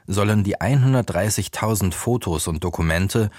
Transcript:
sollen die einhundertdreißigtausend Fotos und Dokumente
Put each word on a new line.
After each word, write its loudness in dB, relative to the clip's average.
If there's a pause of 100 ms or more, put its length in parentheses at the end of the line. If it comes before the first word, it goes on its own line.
sollen 2
die -2
einhundertdreißigtausend 0
Fotos -2
und -4
Dokumente 0